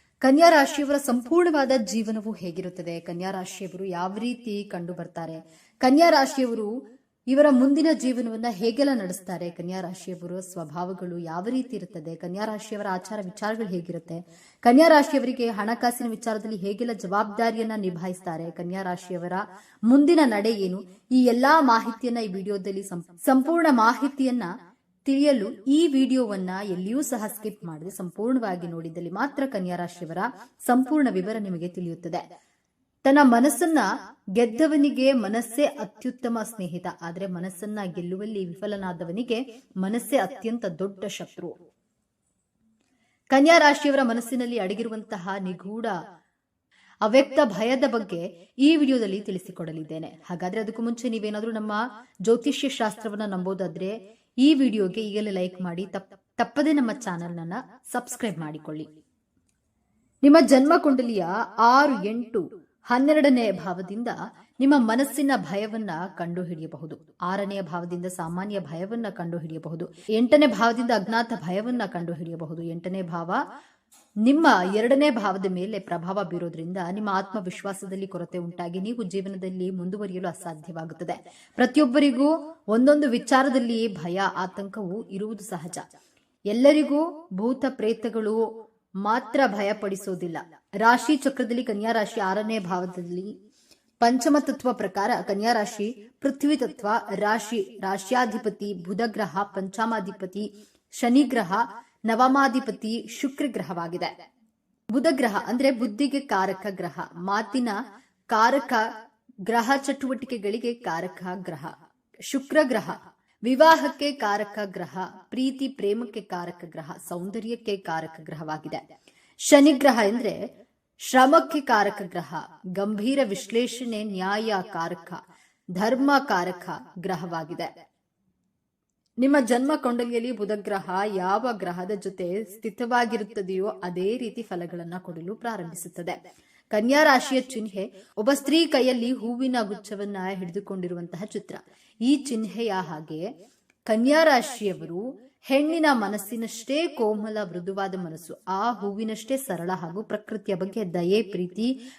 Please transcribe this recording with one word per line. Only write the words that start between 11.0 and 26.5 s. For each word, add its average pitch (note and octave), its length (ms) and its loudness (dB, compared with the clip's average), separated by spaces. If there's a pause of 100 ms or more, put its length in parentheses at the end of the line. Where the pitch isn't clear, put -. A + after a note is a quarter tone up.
ಯಾವ F3 260 -8
ರೀತಿ B3 320 -4
ಇರುತ್ತದೆ, E3 380 -12
ಕನ್ಯಾ F3+ 300 -8
ರಾಶಿಯವರ G#3+ 460 -8
ಆಚಾರ F#3 340 -6
ವಿಚಾರಗಳು G#3+ 420 -6
ಹೇಗಿರುತ್ತೆ, E3+ 560 -8 (380)
ಕನ್ಯಾ C4+ 280 8
ರಾಶಿಯವರಿಗೆ C4 640 4
ಹಣಕಾಸಿನ A#3 580 -2
ವಿಚಾರದಲ್ಲಿ A3 480 -6
ಹೇಗೆಲ್ಲ G3+ 360 -4
ಜವಾಬ್ದಾರಿಯನ್ನ A3 840 -2
ನಿಭಾಯಿಸ್ತಾರೆ, F3+ 760 -6
ಕನ್ಯಾ F3 320 -8
ರಾಶಿಯವರ F3+ 500 -6 (520)
ಮುಂದಿನ C#4+ 400 8
ನಡೆ G#3+ 260 2
ಏನು, F#3+ 320 -2 (280)
ಈ B3+ 140 6
ಎಲ್ಲಾ B3+ 360 6
ಮಾಹಿತಿಯನ್ನ A#3 580 2
ಈ A3 100 -4
ವಿಡಿಯೋದಲ್ಲಿ G3 540 -6
ಸಂ-, F3 420 -12
ಸಂಪೂರ್ಣ C#4+ 460 4
ಮಾಹಿತಿಯನ್ನ B3 720 2 (600)
ತಿಳಿಯಲು C4+ 460 4
ಈ C#4 360 4
ವಿಡಿಯೋವನ್ನ B3+ 640 2 (140)